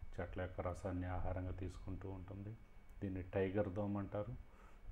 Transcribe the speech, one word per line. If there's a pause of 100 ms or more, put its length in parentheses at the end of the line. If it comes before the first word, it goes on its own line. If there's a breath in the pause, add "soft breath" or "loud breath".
(200)
చెట్ల
యొక్క
రసాన్ని
ఆహారంగా
తీసుకుంటూ
ఉంటుంది. (460)
దీన్ని
టైగర్
దోమ
అంటారు. (560 loud breath)